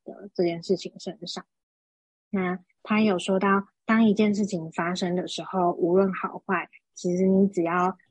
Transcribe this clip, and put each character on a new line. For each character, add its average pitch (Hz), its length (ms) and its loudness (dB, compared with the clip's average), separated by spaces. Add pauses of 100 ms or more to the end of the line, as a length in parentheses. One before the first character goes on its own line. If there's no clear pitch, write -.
的 - 300 -16
这 185 100 -2
件 170 200 -2
事 190 120 -2
情 - 220 -8
身 180 180 -12 (120)
上。 - 180 -12 (880)
那 185 280 -2 (240)
他 214 180 0
有 196 180 2
说 190 200 0
到， 196 280 2 (180)
当 226 200 4
一 208 80 6
件 208 200 2
事 202 120 0
情 165 260 -6
发 175 240 -4
生 180 200 -2
的 180 120 -4
时 - 160 -10
候， 175 300 0
无 175 240 2
论 196 160 2
好 - 320 -8
坏， 170 240 -4 (240)
其 180 240 -4
实 190 80 2
你 190 220 6
只 185 160 -2
要 180 340 0 (140)